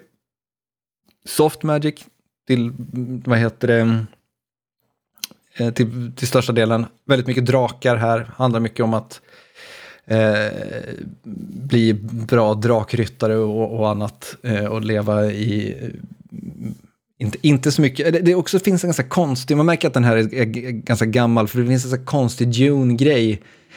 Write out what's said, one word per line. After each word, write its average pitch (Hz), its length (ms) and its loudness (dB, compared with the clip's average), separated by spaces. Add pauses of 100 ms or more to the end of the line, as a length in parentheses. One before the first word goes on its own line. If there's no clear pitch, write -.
(1200)
Soft - 380 0
magic 151 320 -2 (520)
till, 120 260 0 (520)
vad 123 140 2
heter 117 300 0
det, 113 360 2 (1500)
eh, 117 180 -2
till, 120 420 -2
till 127 120 -6
största 127 240 2
delen. 113 340 2 (200)
Väldigt 127 200 0
mycket 123 200 0
drakar 127 500 0
här. 113 400 -2
Handlar 120 240 0
mycket 117 240 -2
om 113 100 0
att, - 260 -8 (840)
eh, 107 420 2 (1160)
bli 117 300 4 (340)
bra 110 260 4
drakryttare 110 840 0
och, 110 440 -2
och 107 100 2
annat, 104 520 -6
eh, 107 220 -2
och 110 200 -4
leva 104 420 0
i... 104 560 -4
Eh, 120 60 -10 (1300)
inte, 107 240 -6
inte 147 300 4
så 156 100 4
mycket. 143 300 2
Det, 170 80 2
det 175 140 4
också 185 240 0
finns 185 260 0
en 180 40 -2
ganska 165 200 -2
konstig, 147 480 0
man 151 100 4
märker 165 220 2
att 131 60 -4
den 123 100 4
här 117 120 6
är, 113 180 0
är 127 100 0
g-, 120 280 -6
ganska 113 340 -2
gammal, 117 420 2
för 123 120 -2
det 120 60 2
finns 127 180 0
en 127 60 -8
så 127 140 -4
konstig 123 440 0
Dune-grej 123 920 2 (360)